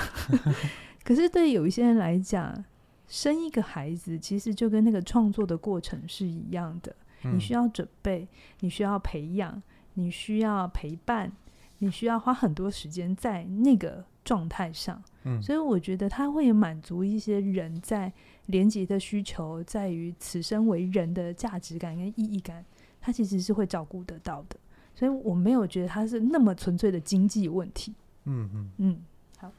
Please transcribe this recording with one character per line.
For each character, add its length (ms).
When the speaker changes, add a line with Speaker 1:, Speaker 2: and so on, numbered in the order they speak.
Speaker 1:
<laughs> 540
可 100
是 140
对 240
有 160
一 20
些 160
人 100
来 220
讲， 460
生 380
一 60
个 100
孩 320
子 240
其 220
实 160
就 160
跟 140
那 80
个 100
创 300
作 120
的 140
过 220
程 260
是 180
一 260
样 300
的， 140
Speaker 2:
嗯。 100
Speaker 1:
你 60
需 120
要 140
准 200
备， 280
你 100
需 140
要 160
培 320
养， 280
你 140
需 300
要 300
陪 260
伴， 280
你 120
需 160
要 100
花 160
很 220
多 160
时 180
间 280
在 260
那 340
个 280
状 240
态 240
上。 300
Speaker 2:
嗯。 180
Speaker 1:
所 100
以 60
我 180
觉 200
得 120
它 220
会 220
满 280
足 220
一 160
些 220
人 400
在 320
连 240
结 160
的 140
需 200
求， 440
在 240
于 320
此 200
生 280
为 160
人 280
的 220
价 240
值 220
感 160
跟 140
意 60
义 220
感， 260
它 100
其 140
实 160
是 120
会 140
照 180
顾 200
得 160
到 280
的。 80
所 100
以 60
我 240
没 160
有 160
觉 160
得 60
它 180
是 140
那 180
么 160
纯 240
粹 140
的 80
经 260
济 220
问 240
题。 200
Speaker 2:
嗯， 280
嗯。 240
Speaker 1:
嗯， 220
好。 200